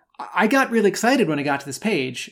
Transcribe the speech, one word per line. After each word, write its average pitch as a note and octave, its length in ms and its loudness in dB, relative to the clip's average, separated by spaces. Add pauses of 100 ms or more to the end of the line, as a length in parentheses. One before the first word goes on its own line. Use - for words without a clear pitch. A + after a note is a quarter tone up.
(180)
I, A#2 160 -14
I G3 120 4
got C4+ 240 2
really A3 180 4
excited A3+ 400 2
when D3 100 -2
I C#3+ 40 -2
got C#3 180 -2
to - 60 -16
this C3+ 120 -10
page. C3 540 -4